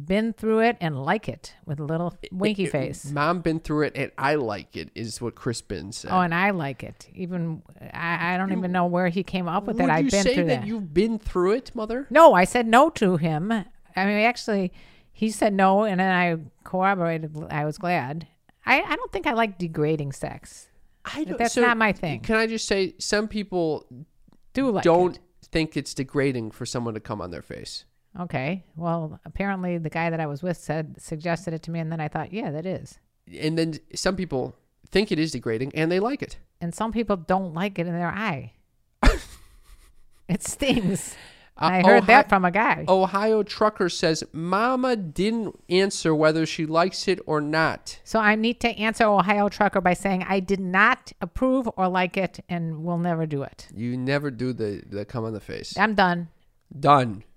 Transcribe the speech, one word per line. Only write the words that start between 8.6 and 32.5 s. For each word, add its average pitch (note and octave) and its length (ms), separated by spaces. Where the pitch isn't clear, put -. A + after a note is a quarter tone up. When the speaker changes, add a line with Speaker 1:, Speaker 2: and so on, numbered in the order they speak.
Speaker 1:
know F3+ 140
where F3 220
he F3+ 160
came F3+ 240
up F#3 180
with A3+ 120
Speaker 2:
would C4+ 100
Speaker 1:
that. - 20
I've C#4 160
Speaker 2:
you C4 60
Speaker 1:
been - 120
Speaker 2:
say B3 120
Speaker 1:
through F3 100
Speaker 2:
that - 160
Speaker 1:
that. G3+ 60
Speaker 2:
you've G#3 260
been G#3+ 240
through F#3 360
it, B3+ 200
Mother? A#3 380
Speaker 1:
No, D4 240
I F3+ 80
said A#3 240
no C4 240
to F#3 260
him. D#3+ 340
I - 540
mean, G#3 120
actually, G#3+ 540
he A3 200
said G#3+ 240
no, G3 300
and F#3+ 140
then F#3+ 140
I F3 240
corroborated. E3+ 720
I D3 160
was D3+ 140
glad. E3 480
I, C#4+ 160
I D#4+ 120
don't A#4+ 160
think F#4+ 140
I D4 80
like A3 240
degrading D#3 540
sex. - 580
Speaker 2:
I D4+ 180
don't, F3+ 160
Speaker 1:
That's A#3 160
Speaker 2:
so B3 60
Speaker 1:
not A#3+ 160
my A3 140
thing. D3 280
Speaker 2:
Can A3 160
I A3 100
just A3+ 220
say, G3 320
some G#3+ 280
people F#3 600
Speaker 1:
Do C4 160
like F#3+ 140
Speaker 2:
don't F3 320
Speaker 1:
it. - 60
Speaker 2:
think D#3+ 240
it's C#3 200
degrading C3 560
for A#2+ 160
someone A#2 260
to A2 60
come G#2+ 200
on F2 120
their E2 100
face. - 440
Speaker 1:
Okay. E3+ 440
Well, E3 500
apparently F3+ 540
the D#3 100
guy E3 220
that D#3+ 80
I D#3+ 80
was C#3+ 160
with F3 140
said, D#3 440
suggested E3 500
it D#3+ 120
to E3 80
me, E3 80
and D#3+ 120
then E3 80
I D#3 100
thought, D#3 220
"Yeah, G#3+ 200